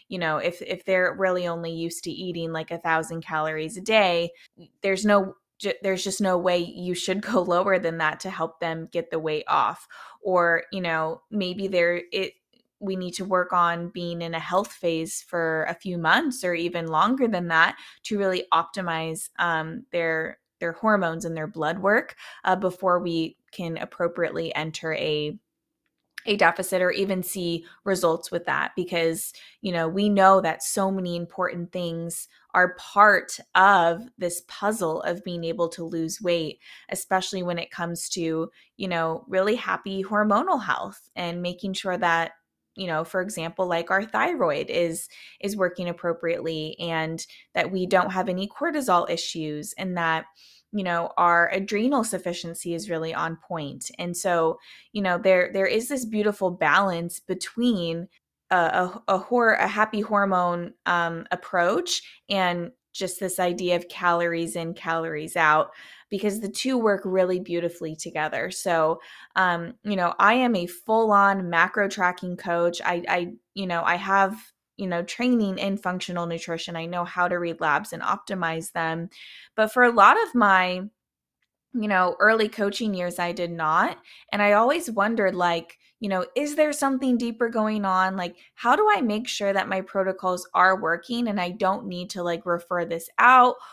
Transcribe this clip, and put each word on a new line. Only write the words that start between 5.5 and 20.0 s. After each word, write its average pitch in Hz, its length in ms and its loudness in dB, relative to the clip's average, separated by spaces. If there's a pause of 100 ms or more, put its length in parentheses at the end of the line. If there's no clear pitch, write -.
ju-, 196 140 -2 (100)
there's 190 200 0
just 190 160 -4
no 185 200 2
way 180 180 2
you 180 380 -6
should 190 260 -2
go 208 200 0
<laughs> - 20 0
lower 180 340 2
than 165 220 -4
that 156 220 -2
to 190 100 -8
help - 280 -6
them 165 320 -6
get 165 200 -4
the 165 80 -4
weight 156 280 -4
off. 147 400 0 (360)
Or, 170 480 2
you 190 100 -6
know, 160 480 -4
maybe 196 380 -4
there, 175 340 2 (100)
it, 190 220 -4 (460)
we 190 160 -4
need 180 160 -6
to 185 140 -8
work 180 280 0
on 170 360 2
being 170 340 -6
in 170 100 -6
a 165 60 -6
health 180 320 -2
phase 160 560 -4
for 160 420 -2
a 175 60 -6
few 180 240 -6
months 220 440 2
or 180 120 0
even 170 320 -4
longer 214 400 2
than 175 220 -2
that 165 280 4 (280)
to 214 120 -4
really 185 340 0
optimize, 165 840 -2
um, 165 540 -2
their, 165 480 -2 (200)